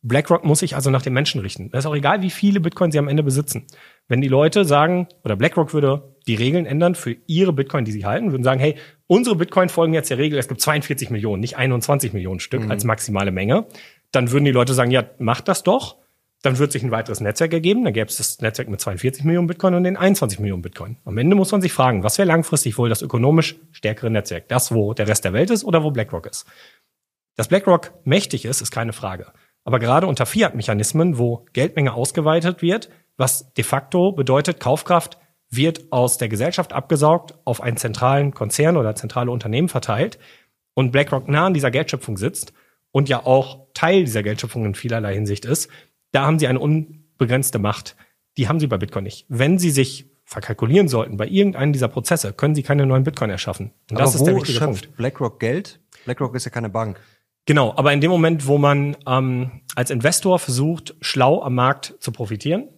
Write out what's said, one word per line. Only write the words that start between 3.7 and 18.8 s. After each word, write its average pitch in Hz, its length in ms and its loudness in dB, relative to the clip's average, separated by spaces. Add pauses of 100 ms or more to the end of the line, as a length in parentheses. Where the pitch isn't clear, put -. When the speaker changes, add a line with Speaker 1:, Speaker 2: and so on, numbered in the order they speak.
Speaker 1:
Wenn 120 140 0
die 143 60 0
Leute 151 360 4
sagen, 165 440 4 (180)
oder 107 100 0
BlackRock 151 380 0
würde 143 420 0 (120)
die 113 80 0
Regeln 139 320 0
ändern 170 260 2
für 120 320 -6
ihre 180 260 2
Bitcoin, 139 320 -2
die 107 80 -4
sie 104 140 -6
halten, 160 260 -2
würden 131 120 -2
sagen, 131 160 2
hey, 147 160 0 (320)
unsere 233 280 4
Bitcoin 180 340 2
folgen 165 260 2
jetzt 147 160 -2
der 123 80 -2
Regel, 151 180 0
es 131 100 -2
gibt 120 140 -6
zweiundvierzig 147 480 -2
Millionen, 104 300 -2
nicht 117 180 -6
einundzwanzig 127 560 0
Millionen 92 260 -6
Stück 117 240 -6
Speaker 2:
Mhm. 107 80 -4
Speaker 1:
als 101 120 -4
maximale 104 480 0
Menge, 107 340 0 (460)
dann 123 200 2
würden 143 140 2
die 139 60 4
Leute 123 240 2
sagen, 123 160 2
ja, 127 120 4 (140)
macht 113 300 -2
das - 160 -2
doch. 226 340 0 (460)
Dann 131 160 0
wird 143 120 2
sich 113 120 -4
ein 123 80 -2
weiteres 113 280 -4
Netzwerk 113 320 -2
ergeben, 180 320 0
dann 120 100 0
gäbe 110 140 -2
es - 100 -8
das - 220 -6
Netzwerk 113 300 -4
mit 98 100 -8
zweiundvierzig 127 440 -4